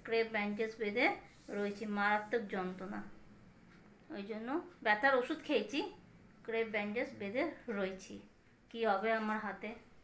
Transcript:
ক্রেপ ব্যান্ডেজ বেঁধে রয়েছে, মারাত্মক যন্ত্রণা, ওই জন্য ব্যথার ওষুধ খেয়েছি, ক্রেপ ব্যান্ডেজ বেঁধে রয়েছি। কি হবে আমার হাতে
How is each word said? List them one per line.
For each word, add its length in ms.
ক্রেপ 280
ব্যান্ডেজ 460
বেঁধে 380
রয়েছে, 380
মারাত্মক 540
যন্ত্রণা, 640
ওই 120
জন্য 380
ব্যথার 320
ওষুধ 300
খেয়েছি, 480
ক্রেপ 260
ব্যান্ডেজ 400
বেঁধে 320
রয়েছি। 520
কি 140
হবে 280
আমার 260
হাতে 360